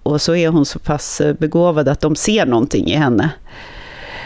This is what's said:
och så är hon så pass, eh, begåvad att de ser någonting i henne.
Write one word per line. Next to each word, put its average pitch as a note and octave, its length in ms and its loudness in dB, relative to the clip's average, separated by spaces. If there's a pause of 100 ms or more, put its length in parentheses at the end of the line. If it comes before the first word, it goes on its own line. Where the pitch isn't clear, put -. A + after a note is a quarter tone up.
och D3 180 0
så E3+ 140 0
är E3+ 140 2
hon D#3+ 180 4
så - 120 -8
pass, - 420 -4
eh, D3 180 2
begåvad D#3 500 2
att C#3+ 120 0
de D#3 160 0
ser G#3+ 300 2
någonting A#2 400 0
i G2 100 0
henne. C#3 340 2 (960)